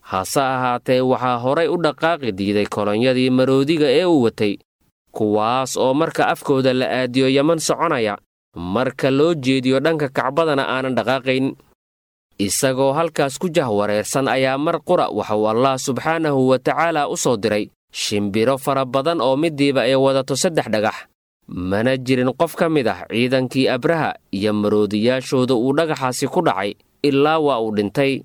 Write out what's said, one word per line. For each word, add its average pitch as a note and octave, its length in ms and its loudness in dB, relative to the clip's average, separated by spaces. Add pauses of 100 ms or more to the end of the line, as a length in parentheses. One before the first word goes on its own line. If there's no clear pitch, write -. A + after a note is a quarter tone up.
Hase F#2+ 360 -4
ahaatee, B2+ 600 0
waxaa B2+ 360 0
horay C#3 320 0
u E3+ 80 -2
dhaqaaqi D3+ 560 -2
diiday G2+ 320 0
kolonyadii A#2+ 640 0
maroodiga C3+ 600 2
ee D#3 160 2
uu E3 200 4
watay, G#2 320 0 (540)
kuwaas A2 640 0
oo B2+ 160 2
marka D3+ 340 0
afkooda C3+ 460 2
la B2+ 120 0 (160)
aadiyo C3 280 2
Yaman D3 300 2
soconaya, C3+ 580 0 (380)
marka A#2 560 -2
loo D3+ 220 4
jeediyo C3 460 0
dhanka D3+ 300 0
Kacbadana C#3 600 0
aanan C3 260 -2
dhaqaaqayn. C3 600 -2 (840)
Isagoo C3 540 0
halkaas D#3 440 -2
ku F#3 120 -4
jahwareersan A2 800 0
ayaa C3 300 0
mar D#3+ 220 -2
qura D#3+ 320 0
waxa G#2 240 -2
uu G#2+ 140 2
Allah C3 260 2
subxaanahu C#3 760 0
wa B2+ 100 4
tacaala D3 500 0
u E3+ 80 -6
soo C3 200 0
diray G#2 320 -2 (220)
shimbiro G#2+ 680 0
fara C3+ 280 -2
badan C3+ 360 -2
oo C3 140 2
midiiba C#3+ 480 0
ay C3 120 2
wadato C3+ 400 2
saddex D#3 360 -2
dhagax. G#2+ 240 0 (540)
Mana G2+ 480 -2
jirin B2+ 400 0
qof E3+ 180 0
ka E3+ 140 0
mid D3 180 0
ah F#2 220 -4
ciidankii B2+ 580 0
Abraha C3 460 0 (180)
iyo G#2 220 -2
maroodiyaashooda G#2+ 1040 0
uu C3 180 0
dhagaxaasi C#3+ 540 -2
ku F3 160 0
dhacay, G2+ 300 -2 (280)
ilaa D3 380 2
waa C#3 180 0
uu A2 160 -4
dhintay. C3 500 -2